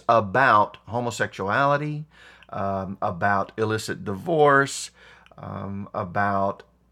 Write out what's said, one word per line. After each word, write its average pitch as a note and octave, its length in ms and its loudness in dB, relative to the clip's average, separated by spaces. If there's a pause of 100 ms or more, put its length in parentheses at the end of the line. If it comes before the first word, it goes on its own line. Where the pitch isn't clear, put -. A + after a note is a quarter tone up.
about A2+ 720 4 (100)
homosexuality, B2 1160 -2 (440)
um, G2 520 -6
about G2+ 560 0
illicit A2 460 -2
divorce, C#3 880 2 (460)
um, G2+ 560 -10
about, G2 680 -2 (280)